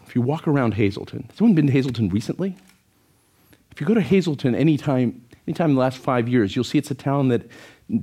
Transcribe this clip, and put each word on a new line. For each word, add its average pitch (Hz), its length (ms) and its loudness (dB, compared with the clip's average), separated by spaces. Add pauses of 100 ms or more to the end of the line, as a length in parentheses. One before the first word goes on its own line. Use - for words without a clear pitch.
If - 80 -20
you 120 80 0
walk 143 260 -2
around 127 260 2
Hazleton, 101 560 -4
has - 100 -12
anyone 214 140 6
been 151 120 4
to 131 60 2
Hazleton 123 360 0
recently? 165 480 -4 (1120)
If - 100 -18
you 147 60 -4
go 208 80 2
to 226 60 2
Hazleton 147 540 0
anytime, 131 680 0 (240)
anytime 165 240 0
in 139 40 4
the 131 60 2
last 127 180 0
five 123 300 -2
years, 110 280 0
you'll 123 80 -2
see - 140 -2
it's - 120 -4
a 135 40 -4
town 139 340 0
that 120 140 2 (600)